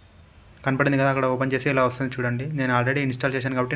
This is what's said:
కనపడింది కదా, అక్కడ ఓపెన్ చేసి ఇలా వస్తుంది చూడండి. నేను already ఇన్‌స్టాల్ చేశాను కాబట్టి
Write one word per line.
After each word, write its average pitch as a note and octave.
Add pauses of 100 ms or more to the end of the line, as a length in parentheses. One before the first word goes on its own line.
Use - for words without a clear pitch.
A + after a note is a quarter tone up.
(640)
కనపడింది C#3
కదా, C#3
అక్కడ C3+
ఓపెన్ C3
చేసి C3
ఇలా C3
వస్తుంది B2
చూడండి. B2 (120)
నేను C3
already C3
ఇన్‌స్టాల్ B2+
చేశాను C3
కాబట్టి B2+